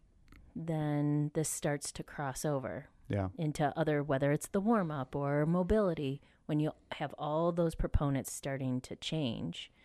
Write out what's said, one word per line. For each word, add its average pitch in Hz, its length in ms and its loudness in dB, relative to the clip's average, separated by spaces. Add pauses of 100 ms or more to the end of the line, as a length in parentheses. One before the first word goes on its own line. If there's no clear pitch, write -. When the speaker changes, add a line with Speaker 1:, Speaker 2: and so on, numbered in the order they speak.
(540)
Speaker 1:
then 147 800 2
this 156 140 0
starts - 440 -2
to - 100 -10
cross - 420 -6
over 131 440 -2 (200)
Speaker 2:
Yeah. 98 280 0
Speaker 1:
into 151 420 0
other," 151 240 2
whether 143 300 2
it's - 160 0
the 202 120 0
warm 202 300 2
up 139 240 -6
or 143 320 2
mobility, 170 720 2 (260)
when 151 140 2
you 151 120 2 (200)
have 147 260 -6
all 156 340 0
those 170 220 2
proponents 139 580 2
starting 135 500 -2
to - 140 -10
change, 147 720 -4 (140)